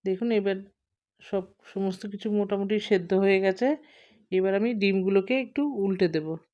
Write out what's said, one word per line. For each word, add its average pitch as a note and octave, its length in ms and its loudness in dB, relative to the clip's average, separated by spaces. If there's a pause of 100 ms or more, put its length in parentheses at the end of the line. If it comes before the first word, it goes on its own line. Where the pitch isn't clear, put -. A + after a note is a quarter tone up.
দেখুন, F#3+ 280 -2
এবার G3 240 0 (640)
সব, F#3+ 220 -4 (220)
সমস্ত F#3+ 420 -4
কিছু G3+ 240 -8
মোটামুটি G3+ 480 0
সেদ্ধ F#3 340 0
হয়ে G3 260 4
গেছে। F#3+ 280 2 (640)
এবার F#3 220 2
আমি G#3+ 200 0
ডিমগুলোকে G3 680 2
একটু C4 220 -4 (140)
উল্টে F#3+ 320 0
দেব। D#3+ 200 -2 (260)